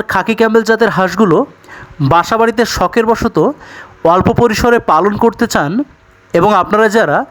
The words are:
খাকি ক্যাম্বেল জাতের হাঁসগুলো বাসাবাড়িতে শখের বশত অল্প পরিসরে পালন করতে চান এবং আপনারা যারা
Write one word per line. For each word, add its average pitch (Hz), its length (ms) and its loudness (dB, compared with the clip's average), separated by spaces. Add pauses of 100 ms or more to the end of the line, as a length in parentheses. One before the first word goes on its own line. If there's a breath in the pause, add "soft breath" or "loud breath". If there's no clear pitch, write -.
খাকি 196 280 -4
ক্যাম্বেল 226 280 0
জাতের 220 320 0
হাঁসগুলো 185 420 2 (720 loud breath)
বাসাবাড়িতে 226 560 0
শখের 220 400 -2
বশত 220 320 -2 (680 loud breath)
অল্প 180 280 2
পরিসরে 233 440 0 (100)
পালন 170 300 0
করতে 233 300 0
চান 156 240 -2 (600)
এবং 180 220 2
আপনারা 208 340 0
যারা 185 280 0 (140)